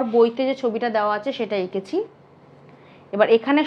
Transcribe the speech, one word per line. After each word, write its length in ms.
বইতে 340
যে 140
ছবিটা 340
দেওয়া 220
আছে 200
সেটা 280
এঁকেছি। 320
এবার 220
এখানে 300